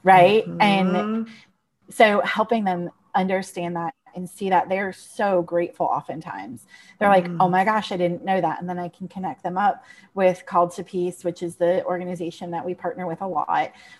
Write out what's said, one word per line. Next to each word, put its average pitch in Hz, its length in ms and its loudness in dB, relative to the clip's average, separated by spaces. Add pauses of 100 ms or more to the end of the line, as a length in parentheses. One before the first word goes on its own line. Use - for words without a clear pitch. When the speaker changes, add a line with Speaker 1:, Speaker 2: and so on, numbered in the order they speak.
Speaker 1:
right? 185 420 8
Speaker 2:
Mm-hmm. 170 160 -2
Speaker 1:
And 208 640 2 (640)
so 208 300 4
helping 220 420 -2
them 175 280 -2 (260)
understand 185 580 -2
that 170 180 -6 (220)
and 180 140 -10
see 190 220 -6
that, 175 180 2
they're 190 240 -2
so 190 500 -2
grateful 170 440 -2
oftentimes. 127 800 -8 (320)
They're 208 100 2
like, 185 200 6
Speaker 2:
Mm. 170 120 -8
Speaker 1:
"Oh 185 80 4
my 185 160 2
gosh, 214 260 -2
I 202 60 -4
didn't 175 280 -2
know 190 160 0
that." 160 200 -4
And 180 80 -10
then 180 100 -6
I 175 100 -8
can 180 200 -14
connect 175 340 -10
them 180 160 -4
up 202 240 0 (320)
with 185 320 2
Called 175 300 2
to 185 80 -10
Peace, 180 400 -6
which 175 180 -6
is 170 140 -8
the 175 300 0
organization 175 680 -8
that 170 120 -8
we 180 100 -6
partner 180 320 -8
with 165 160 -8
a 196 40 -6
lot, 156 460 -4 (280)